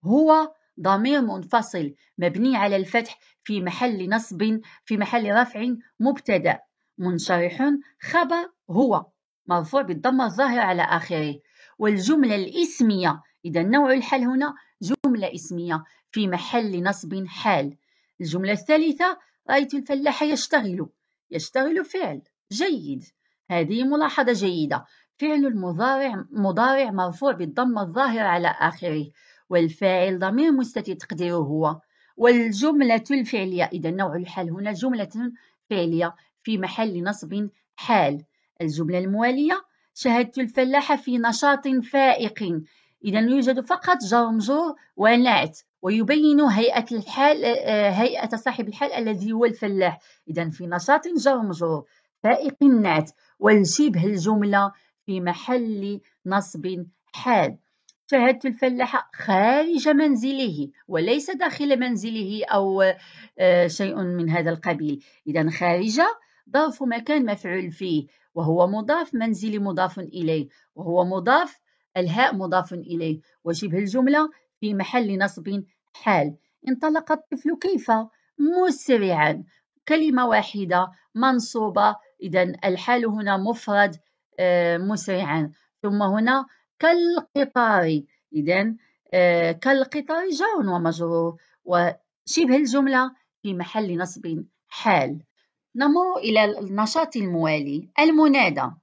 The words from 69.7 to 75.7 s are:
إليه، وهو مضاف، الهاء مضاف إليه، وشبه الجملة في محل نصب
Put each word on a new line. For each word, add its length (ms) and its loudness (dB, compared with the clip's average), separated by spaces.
إليه، 500 -4
وهو 300 0
مضاف، 560 0
الهاء 380 0
مضاف 380 -2
إليه، 480 -6
وشبه 340 -4
الجملة 520 2
في 140 -4
محل 440 -2
نصب 440 -4